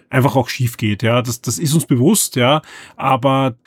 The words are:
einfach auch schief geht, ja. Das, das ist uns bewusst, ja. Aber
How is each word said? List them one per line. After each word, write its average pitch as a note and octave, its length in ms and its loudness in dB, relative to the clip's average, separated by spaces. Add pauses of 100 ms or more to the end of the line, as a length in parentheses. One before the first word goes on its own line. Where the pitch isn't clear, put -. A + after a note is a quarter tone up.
einfach C3 280 2
auch B2+ 120 0
schief A#2+ 280 -4
geht, G#2 260 -4
ja. A#2+ 180 2
Das, A#2+ 200 -6
das - 180 -6
ist D3+ 160 -2
uns E3+ 120 0
bewusst, C#3+ 500 2
ja. C3+ 260 2 (340)
Aber C3+ 600 0 (100)